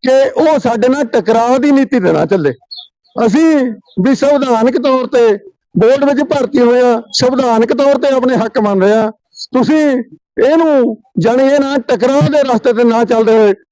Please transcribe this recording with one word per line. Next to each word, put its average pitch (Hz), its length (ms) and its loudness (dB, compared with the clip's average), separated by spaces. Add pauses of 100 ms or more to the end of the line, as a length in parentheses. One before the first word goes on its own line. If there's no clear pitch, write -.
ਕਿ 262 300 2
ਉਹ 311 260 0
ਸਾਡੇ 233 300 -2
ਨਾਲ 277 160 0
ਟਕਰਾਅ 226 540 0
ਦੀ 285 140 0
ਨੀਤੀ 269 280 0
ਦੇ 180 120 0
ਨਾ 156 140 0
ਚੱਲੇ। 156 240 0 (640)
ਅਸੀਂ 233 280 2 (580)
ਵੀ 254 120 2
ਸੰਵਿਧਾਨਕ 262 640 0
ਤੌਰ 262 280 0
ਤੇ 254 140 0 (580)
ਬੋਰਡ 262 260 2
ਵਿੱਚ 277 200 0
ਭਰਤੀ 269 360 -2
ਹੋਏ 247 220 2
ਹਾਂ, 240 180 0 (120)
ਸੰਵਿਧਾਨਕ 247 600 0
ਤੌਰ 277 260 0
ਤੇ 277 100 -2
ਆਪਣੇ 254 280 0
ਹੱਕ 220 220 -4
ਮੰਨ 202 240 -2
ਰਹੇ 208 120 2
ਹਾਂ। 220 160 0 (420)
ਤੁਸੀਂ 254 280 0 (600)
ਇਹਨੂੰ 277 540 0 (240)
ਜਾਣੀ 240 240 0
ਇਹ 277 160 2
ਨਾ 277 160 -4 (120)
ਟਕਰਾਅ 262 420 0
ਦੇ 294 140 0
ਰਸਤੇ 247 280 -2
ਤੇ 233 120 0
ਨਾ 233 200 2
ਚੱਲਦੇ 226 340 0
ਹੋਏ 208 160 2 (180)